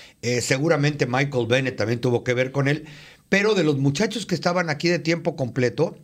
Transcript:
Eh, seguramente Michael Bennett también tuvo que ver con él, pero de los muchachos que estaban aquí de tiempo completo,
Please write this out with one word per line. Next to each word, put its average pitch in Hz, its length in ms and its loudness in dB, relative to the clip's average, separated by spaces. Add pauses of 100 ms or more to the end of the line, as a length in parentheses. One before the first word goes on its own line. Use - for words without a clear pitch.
(220)
Eh, 120 180 0
seguramente 143 680 0
Michael 127 420 0
Bennett 131 280 0
también 113 240 0
tuvo 120 220 0
que 127 100 -2
ver 127 200 0
con 139 160 0
él, 151 180 0 (420)
pero 202 260 2
de 180 100 2
los 151 120 2
muchachos 143 480 0
que 175 120 -2
estaban 175 340 0
aquí 147 180 -2
de 170 120 2
tiempo 160 360 -2
completo, 131 680 -2